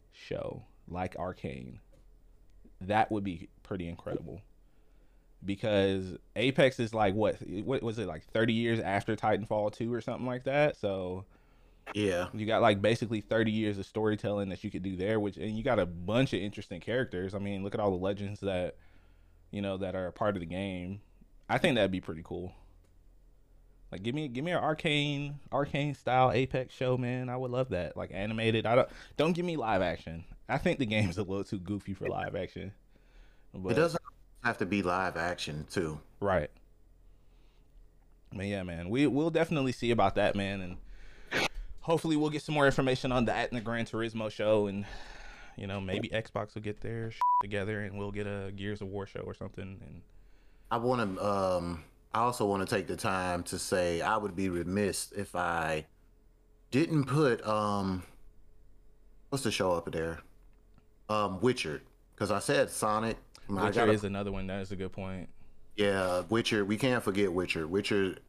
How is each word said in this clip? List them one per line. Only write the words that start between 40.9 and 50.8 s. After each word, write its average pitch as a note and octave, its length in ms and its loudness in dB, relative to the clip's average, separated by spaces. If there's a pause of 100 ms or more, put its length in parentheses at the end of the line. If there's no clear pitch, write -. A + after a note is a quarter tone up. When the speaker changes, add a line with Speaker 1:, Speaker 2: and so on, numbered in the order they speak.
Speaker 1:
hopefully D#3+ 340 2
we'll D3+ 140 4
get D3+ 140 -4
some D#3 120 -2
more C#3+ 100 8
information C3+ 460 4
on B2 140 4
that A2 260 2
in A#2 40 -4
the A#2+ 60 -4
Gran A#2 240 -2
Turismo A2 460 -4
show. G#2+ 360 4
And, G2 180 -2 (720)
you G#2 100 -6
know, G2 140 -4
maybe G2+ 260 -2
Xbox - 480 -4
will G#2+ 60 -8
get G#2 180 -6
their A2+ 320 -6
shit - 100 -6 (200)
together G2+ 400 -2
and G2+ 180 -6
we'll G2+ 120 -4
get G#2 140 -4
a G2+ 300 -6
Gears G2+ 260 -6
of G2 60 -8
War G2 180 -6
show - 140 -10
or G2 140 -8
something. G2 520 -12
And F2 160 -14 (720)
Speaker 2:
I A#2 60 2
wanna, A#2 440 2